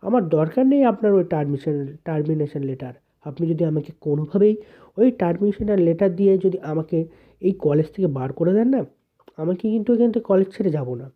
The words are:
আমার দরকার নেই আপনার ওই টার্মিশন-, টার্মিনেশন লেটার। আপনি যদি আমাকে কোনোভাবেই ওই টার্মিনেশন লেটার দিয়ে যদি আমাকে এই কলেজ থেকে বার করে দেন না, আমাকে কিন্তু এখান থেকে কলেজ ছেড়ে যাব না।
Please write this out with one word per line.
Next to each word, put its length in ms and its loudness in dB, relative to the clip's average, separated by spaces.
আমার 280 0
দরকার 380 2
নেই 160 4
আপনার 300 2
ওই 100 4
টার্মিশন-, 640 -4
টার্মিনেশন 580 -4
লেটার। 300 -8
আপনি 240 -6
যদি 180 0
আমাকে 260 -4
কোনোভাবেই 560 0
ওই 140 4
টার্মিনেশন 680 -2
লেটার 380 2
দিয়ে 220 4
যদি 220 0
আমাকে 480 -4
এই 120 0
কলেজ 340 0
থেকে 220 -4
বার 260 -4
করে 200 0
দেন 140 2
না, 180 0
আমাকে 240 -4
কিন্তু 320 0
এখান 180 2
থেকে 120 -2
কলেজ 240 2
ছেড়ে 120 0
যাব 260 -4
না। 200 -14